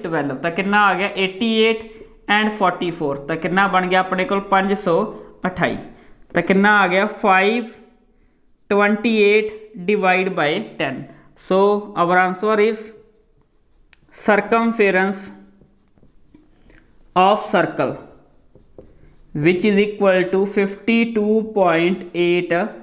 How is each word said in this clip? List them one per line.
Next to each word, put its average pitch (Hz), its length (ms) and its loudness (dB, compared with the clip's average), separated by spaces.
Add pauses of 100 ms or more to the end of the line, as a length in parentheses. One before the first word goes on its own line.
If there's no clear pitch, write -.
twelve, 147 400 -4
ਤਾਂ 170 80 -2
ਕਿੰਨਾ 202 340 0
ਆ 190 80 4
ਗਿਆ, 190 240 -2
ਏਟੀ 190 340 -2 (120)
ਏਟ 220 200 0 (540)
and 214 200 0
ਫੋਰਟੀ 175 340 0
ਫੋਰ, 147 260 -4 (100)
ਤਾਂ 160 80 -4
ਕਿੰਨਾ 185 320 0
ਬਣ 185 200 0
ਗਿਆ 185 120 2
ਆਪਣੇ 185 260 -2
ਕੋਲ, 196 140 -2 (140)
ਪੰਜ 196 200 2
ਸੌ 190 220 -2 (520)
ਅਠਾਈ। 143 300 -4 (560)
ਤਾਂ 170 80 0
ਕਿੰਨਾ 196 380 4
ਆ 190 80 4
ਗਿਆ, 190 200 0 (140)
five 208 460 2 (1040)
twenty-eight 214 800 2 (380)
divide 185 480 0
by 147 100 0 (320)
ten। 135 180 -6 (500)
So 185 100 2 (440)
our 175 200 2
answer 208 420 -2
is 220 180 -4 (1300)
circumference 202 1120 0 (1900)
of 196 300 4
circle 151 500 -2 (1500)
which 185 240 2
is 202 160 4
equal 196 340 0 (140)
to 190 80 2 (160)
fifty-two 220 800 0 (200)
point 180 500 0 (200)
eight 175 280 0 (300)